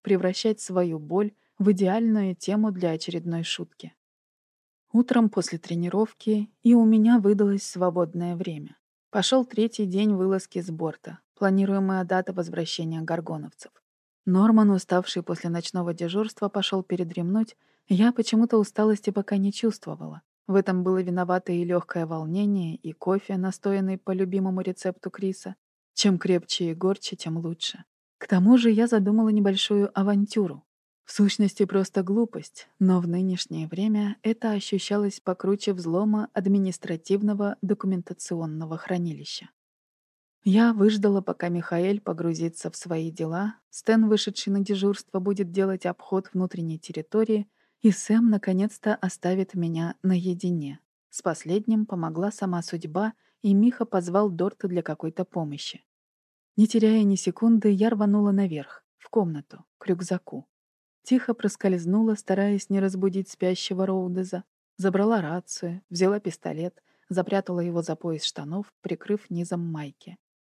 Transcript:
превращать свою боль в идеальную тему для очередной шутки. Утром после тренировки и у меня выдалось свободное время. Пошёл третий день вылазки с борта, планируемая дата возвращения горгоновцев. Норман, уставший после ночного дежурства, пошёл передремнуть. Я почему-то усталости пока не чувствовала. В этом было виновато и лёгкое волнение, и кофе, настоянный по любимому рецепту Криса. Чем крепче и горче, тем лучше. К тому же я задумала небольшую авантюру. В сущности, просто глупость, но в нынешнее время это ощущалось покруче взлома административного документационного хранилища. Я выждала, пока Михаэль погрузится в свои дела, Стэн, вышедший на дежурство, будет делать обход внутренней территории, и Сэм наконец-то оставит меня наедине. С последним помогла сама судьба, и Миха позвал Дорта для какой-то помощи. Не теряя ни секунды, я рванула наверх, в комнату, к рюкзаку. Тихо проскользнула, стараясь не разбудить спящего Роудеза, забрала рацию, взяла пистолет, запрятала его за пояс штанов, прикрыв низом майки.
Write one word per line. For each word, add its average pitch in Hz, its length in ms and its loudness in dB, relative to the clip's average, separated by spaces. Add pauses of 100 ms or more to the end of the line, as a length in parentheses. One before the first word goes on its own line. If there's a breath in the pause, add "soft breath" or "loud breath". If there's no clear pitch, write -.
превращать 190 580 0
свою 180 400 -2
боль 185 340 -2 (240)
в 208 140 4
идеальную 196 640 2
тему 214 360 0
для 180 200 0
очередной 170 520 -4
шутки. - 520 -10 (960)
Утром 240 380 4
после 170 280 -4
тренировки 202 960 -2 (100)
и 240 140 8
у 226 100 8
меня 220 320 6
выдалось 202 460 4
свободное 175 720 -2
время. 160 420 -10 (320)
Пошёл 240 360 2
третий 220 400 -2
день 202 280 2
вылазки 185 480 -2
с 180 80 -8
борта, 165 500 -8 (160)
планируемая 196 680 2
дата 185 300 -2
возвращения 170 680 -6
горгоновцев. 160 720 -8 (540)
Норман, 208 440 6
уставший 180 540 0
после 170 260 -6
ночного 170 440 -4
дежурства, 196 560 -4
пошёл 190 340 -2
передремнуть. 180 760 -2 (300)
Я 214 240 4
почему-то 233 460 2
усталости 208 520 2
пока 202 280 -2
не 196 140 0
чувствовала. 156 720 -6 (260)
В 190 80 2
этом 185 280 2
было 185 180 0
виновато 180 500 -2
и 175 120 0
лёгкое 175 420 -2
волнение, 165 720 -2
и 160 160 -12
кофе, 190 460 -4
настоянный 190 600 -2
по - 140 -8
любимому 185 500 -2
рецепту 185 480 -6
Криса. 190 460 -8 (380)
Чем 196 240 2
крепче 175 540 0
и - 20 -4
горче, 185 420 -2
тем 165 220 -6
лучше. 165 460 -8 (340)
К - 100 -14
тому 202 300 8
же 233 140 6
я 226 160 4
задумала 220 420 4
небольшую 202 720 2
авантюру. 202 640 0 (400)
В - 80 -20
сущности, 202 540 2
просто 190 360 0
глупость, 202 680 -4 (100)
но 185 220 4
в 175 60 -2
нынешнее 175 600 -2
время 208 560 -2
это 226 280 -2
ощущалось 202 680 -2
покруче 196 540 -2
взлома 185 600 -2
административного 196 1300 -2
документационного 165 1160 -6
хранилища. 165 720 -6 (960)
Я 226 280 6
выждала, 202 480 4
пока 175 280 -4
Михаэль 175 500 -2
погрузится 165 720 -4
в - 40 -14
свои 165 360 -6
дела, 170 440 -6 (140)
Стэн, 220 380 2
вышедший 208 460 0
на 202 80 0
дежурство, 196 580 -2
будет 190 320 -2
делать 190 340 -2
обход 190 480 -4
внутренней 175 460 -4
территории, 208 680 -2 (340)
и 214 100 6
Сэм 226 380 2
наконец-то 202 640 0
оставит 185 580 -2
меня 165 500 -4
наедине. 175 760 -2 (300)
С - 120 -14
последним 214 640 -2
помогла 170 460 -4
сама 180 300 -4
судьба, 175 520 -6 (280)
и 202 120 2
Миха 226 320 4
позвал 190 440 0
Дорта 180 380 -4
для 175 140 -2
какой-то 160 440 -6
помощи. - 580 -8 (720)
Не 214 120 6
теряя 220 360 4
ни 196 120 4
секунды, 214 540 2
я 208 200 4
рванула 208 420 2
наверх, 180 540 -2 (120)
в - 120 -20
комнату, 165 560 -2 (120)
к - 100 -20
рюкзаку. 180 600 -4 (560)
Тихо 247 300 0
проскользнула, 202 800 0
стараясь 196 540 -2
не 196 100 0
разбудить 190 500 -2
спящего 185 560 -2
Роудеза, 185 580 -4 (340)
забрала 196 440 2
рацию, 175 680 -8
взяла 190 300 2
пистолет, 165 600 -8 (280)
запрятала 185 500 -2
его 170 220 -2
за 165 140 -4
пояс 160 280 -6
штанов, 165 480 -8 (100)
прикрыв 202 480 -6
низом 175 300 -4
майки. 160 580 -10 (260)